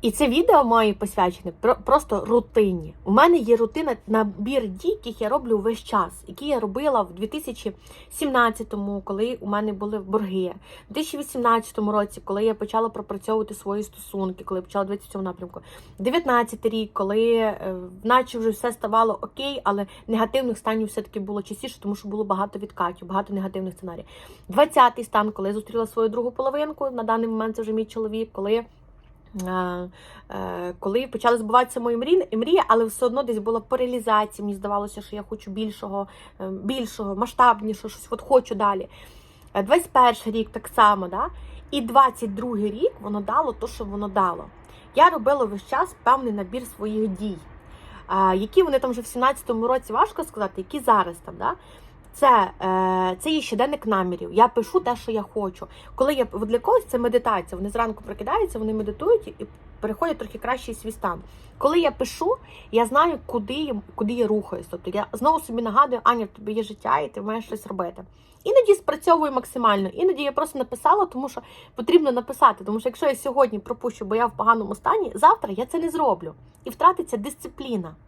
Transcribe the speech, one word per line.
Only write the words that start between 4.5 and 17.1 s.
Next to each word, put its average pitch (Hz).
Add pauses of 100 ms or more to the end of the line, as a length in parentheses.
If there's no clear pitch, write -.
дій, 190
яких 392
я 214
роблю 240
весь 220
час, 185 (140)
які 277
я 277
робила 226
в 175
дві 190
тисячі 233 (380)
сімнадцятому, 226
коли 220
у -
мене 208
були 208
борги, 190 (360)
в -
дві 247
тисячі 311
вісімнадцятому 226
році, 208
коли 202
я 220
почала 220
пропрацьовувати 214
свої 202
стосунки, 190
коли 190
я 180
почала 196
дивитися 196
в -
цьому 190
напрямку. 180 (380)
Дев'ятнадцятий 240
рік, 220
коли, 220